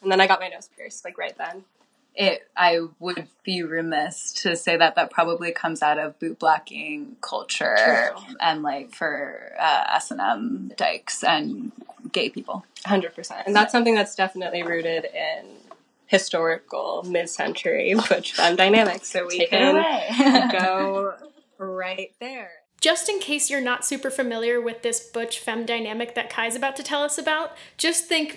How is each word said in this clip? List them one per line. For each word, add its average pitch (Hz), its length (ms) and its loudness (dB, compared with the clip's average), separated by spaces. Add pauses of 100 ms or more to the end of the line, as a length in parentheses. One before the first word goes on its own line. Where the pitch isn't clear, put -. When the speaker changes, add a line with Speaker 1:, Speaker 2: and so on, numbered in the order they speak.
Speaker 1:
And 190 80 2
then 190 100 4
I 190 60 6
got 190 120 4
my 185 100 -6
nose - 280 -18
pierced, - 280 -18
like, 175 120 -14
right 175 200 -8
then. 175 260 -10 (500)
Speaker 2:
It, 185 320 0 (120)
I 170 240 6 (180)
would 170 280 -6 (160)
be 180 200 -2
remiss 160 680 -4 (100)
to 170 140 0
say 170 180 0
that 165 200 4
that 170 160 2
probably 170 420 0
comes 160 280 -4
out 151 160 4
of 151 220 -6
boot 165 200 -6
blacking 151 840 -2
culture - 920 2
Speaker 1:
True. - 280 -14
Speaker 2:
and, 156 220 2
like, 139 300 -6
for, 147 640 -6
uh, 151 240 4 (120)
S - 160 -2
and - 80 -10
M 110 560 -2
dykes - 480 -4
and 156 480 0 (400)
gay 170 180 -2
people. - 360 -10 (200)
Speaker 1:
Hundred 185 300 0
percent. - 320 -12
And 202 80 2
that's 214 160 4
something 233 240 4
that's 202 200 0
definitely 185 480 -2
rooted 165 420 -2
in 160 400 -6 (640)
historical - 1000 0
mid-century 170 840 0
<laughs> 214 160 2
butch - 240 0
femme 175 240 4
dynamics. 196 520 6
So 180 180 -2
we 180 100 -4
Speaker 2:
Take 170 100 4
it - 40 0
Speaker 1:
can 277 260 6
Speaker 2:
away. 254 720 4
<laughs> 190 100 0
Speaker 1:
go 196 540 0 (440)
right 185 600 -8
there. 233 320 -12 (300)
Speaker 3:
Just 320 260 2
in 403 120 -2
case 294 300 -2
you're 269 120 -2
not 247 240 -2
super 269 240 -4
familiar 233 500 -2
with 233 220 -6
this 233 180 -2
butch 233 400 -6
femme 226 260 -4
dynamic 226 500 -4
that - 140 -4
Kai's 226 280 -2
about 269 200 -2
to 285 60 -10
tell 294 200 -2
us 294 140 -2
about, 311 340 -2 (260)
just 339 300 0
think 302 300 -2